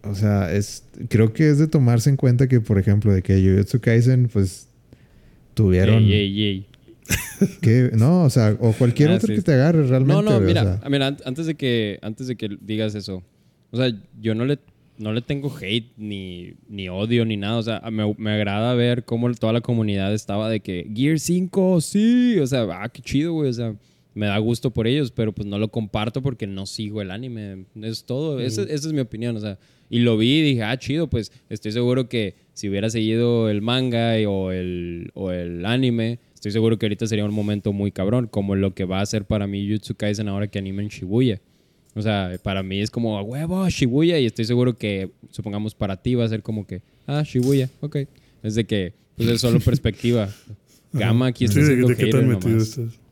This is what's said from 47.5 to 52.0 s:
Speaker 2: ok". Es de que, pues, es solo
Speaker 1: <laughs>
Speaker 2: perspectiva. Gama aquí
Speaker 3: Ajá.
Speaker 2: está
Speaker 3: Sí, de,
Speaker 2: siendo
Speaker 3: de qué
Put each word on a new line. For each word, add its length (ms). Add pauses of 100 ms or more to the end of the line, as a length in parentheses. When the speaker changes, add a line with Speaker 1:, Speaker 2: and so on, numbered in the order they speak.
Speaker 2:
ok". 160 (460)
Es 120
de 100
que, 280 (240)
pues, 120
es 120
solo 200
Speaker 1:
<laughs> 0
Speaker 2:
perspectiva. 680 (640)
Gama 360
aquí 180
Speaker 3:
Ajá. 60
Speaker 2:
está 80
Speaker 3:
Sí, 60
de, 60
Speaker 2:
siendo 160
Speaker 3:
de 80
qué 100